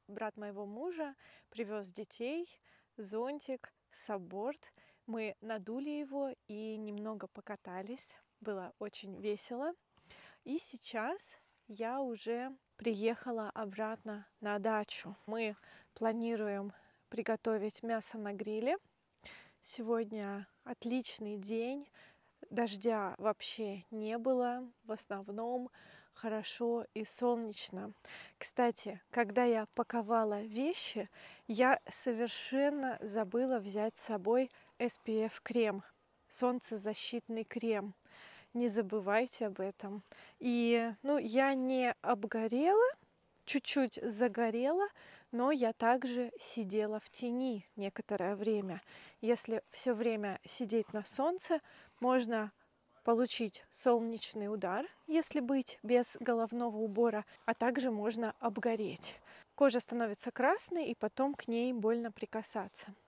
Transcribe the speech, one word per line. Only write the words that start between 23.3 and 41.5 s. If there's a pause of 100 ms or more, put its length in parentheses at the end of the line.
не
было. (120)
В
основном (420)
хорошо
и
солнечно. (460)
Кстати,
когда
я
паковала
вещи, (380)
я (100)
совершенно
забыла
взять
с
собой (260)
S
P
F
крем, (460)
солнцезащитный
крем. (580)
Не
забывайте
об
этом. (380)
И,
ну,
я